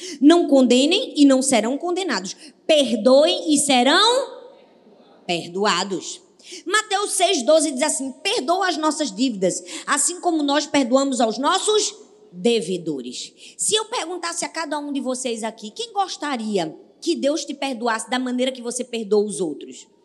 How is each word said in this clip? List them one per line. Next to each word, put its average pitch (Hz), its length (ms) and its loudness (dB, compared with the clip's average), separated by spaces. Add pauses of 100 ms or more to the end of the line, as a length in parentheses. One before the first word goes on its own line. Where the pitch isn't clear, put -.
(200)
Não 330 260 8
condenem 277 720 4
e 294 80 6
não 262 160 6
serão 254 380 0
condenados. 330 580 -4 (300)
Perdoem 294 880 4
e - 20 4
serão 359 720 4 (1000)
perdoados." 180 920 -2 (460)
Mateus 415 460 -2
seis, 349 300 0
doze 302 280 4
diz 254 100 -4
assim: 277 320 -2 (100)
"Perdoa 381 460 0
as 320 80 -2
nossas 311 340 -2
dívidas, 190 540 -2 (220)
assim 294 340 -2
como 330 220 0
nós 285 240 0
perdoamos 269 520 0
aos 220 200 0
nossos 381 560 0 (360)
devedores." 170 1000 -4 (240)
Se - 180 -2
eu 440 120 0
perguntasse 339 580 -6
a 294 60 -6
cada 302 280 -6
um 294 140 -8
de 277 80 -4
vocês 247 420 -6
aqui, 214 280 -10
quem 466 240 -12
gostaria 226 840 -4 (240)
que 320 160 -2
Deus 285 300 -2
te 285 80 -10
perdoasse 233 560 -4
da 254 80 0
maneira 254 340 -2
que 254 80 -12
você 240 240 -6
perdoa 208 400 0
os 190 160 -6
outros? 143 480 -8 (160)